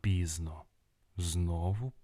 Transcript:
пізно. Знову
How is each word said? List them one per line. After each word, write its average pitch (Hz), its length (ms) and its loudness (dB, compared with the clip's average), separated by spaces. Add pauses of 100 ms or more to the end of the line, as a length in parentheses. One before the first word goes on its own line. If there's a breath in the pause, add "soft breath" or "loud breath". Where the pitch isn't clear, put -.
пізно. 82 640 0 (520)
Знову 87 760 0 (120)